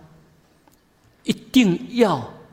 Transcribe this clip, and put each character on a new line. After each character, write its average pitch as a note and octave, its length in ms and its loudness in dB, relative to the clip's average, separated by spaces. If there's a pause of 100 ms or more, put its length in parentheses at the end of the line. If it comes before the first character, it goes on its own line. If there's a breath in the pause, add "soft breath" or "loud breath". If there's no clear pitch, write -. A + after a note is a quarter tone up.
(1200)
一 - 80 -4
定 - 600 0
要 F3+ 420 -2 (200)